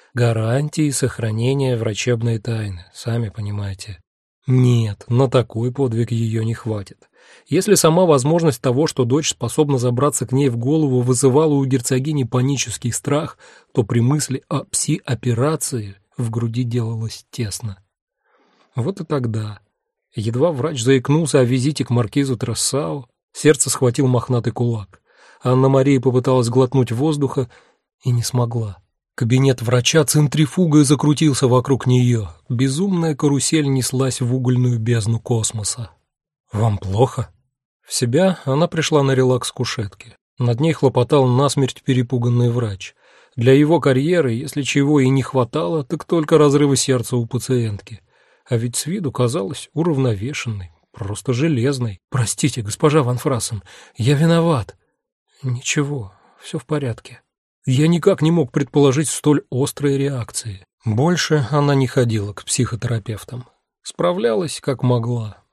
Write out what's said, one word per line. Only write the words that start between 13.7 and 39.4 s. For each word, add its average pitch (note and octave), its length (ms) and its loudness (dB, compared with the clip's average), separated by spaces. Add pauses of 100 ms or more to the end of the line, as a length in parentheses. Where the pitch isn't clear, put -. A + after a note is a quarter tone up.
то A#2+ 100 2
при A#2 160 0
мысли C3 480 0
о C3+ 160 -4
пси-операции B2 1300 -4 (200)
в A#2 140 -4
груди A#2 320 -4
делалось A2+ 680 -6
тесно. G2+ 540 -10 (920)
Вот F3 280 -4
и - 20 -10
тогда, A2 560 -4 (540)
едва A#2+ 360 0
врач C#3 320 -4
заикнулся C3+ 580 2
о B2+ 40 4
визите C3 400 0
к - 60 -8
маркизу A#2+ 480 0
Трассау, C3+ 680 -4 (280)
сердце - 340 2
схватил B2+ 380 0
мохнатый A#2+ 480 0
кулак. A#2 480 -6 (400)
Анна-Мария C3+ 580 4
попыталась B2+ 480 2
глотнуть B2 420 2
воздуха C#3 600 -2 (520)
и C3 100 -2
не A#2+ 100 2
смогла. A#2 560 -4 (400)
Кабинет B2+ 440 2
врача B2 420 2
центрифугой D3+ 800 4
закрутился D3 640 2
вокруг B2+ 400 2
неё. B2 400 2 (200)
Безумная D3+ 680 0
карусель D3 500 0
неслась C3 540 -2
в B2 120 -2
угольную B2 460 0
бездну A2+ 400 0
космоса. A2 720 -4 (640)
«Вам G#2 260 0
плохо?» G2+ 500 -2 (560)
В - 80 -14
себя D#3+ 520 0
она D3 240 0
пришла D3+ 340 0
на C3+ 140 0
релакс-кушетке. B2+ 1000 -2 (220)